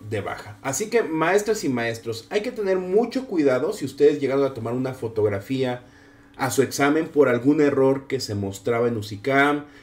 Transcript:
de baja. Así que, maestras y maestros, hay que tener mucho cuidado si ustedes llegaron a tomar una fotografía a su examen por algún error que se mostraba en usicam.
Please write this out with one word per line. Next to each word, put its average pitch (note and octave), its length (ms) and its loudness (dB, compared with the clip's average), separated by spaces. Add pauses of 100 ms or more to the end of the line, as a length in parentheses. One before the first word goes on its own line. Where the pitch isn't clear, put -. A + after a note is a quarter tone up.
de G#2 120 -4
baja. - 400 -10
Así D#3+ 280 -6
que, A3+ 140 2
maestras F#3 600 0
y D3+ 60 -2
maestros, A2+ 600 -4
hay G#3 120 -2
que B3 100 -6
tener F#3+ 260 -2
mucho A3 480 0
cuidado D3 480 0
si D3+ 120 -10
ustedes D3 340 4
llegaron C#3 260 0
a C3+ 80 -4
tomar A2+ 220 -6
una C3 180 -4
fotografía A#2 920 -2 (540)
a C3 120 -2
su C3+ 120 2
examen C#3+ 460 2
por D3 200 4
algún B2 320 2
error C3+ 480 2
que C3 120 -4
se A2 140 -6
mostraba A2 540 -2
en A#2 100 -2
usicam. C3+ 680 0 (180)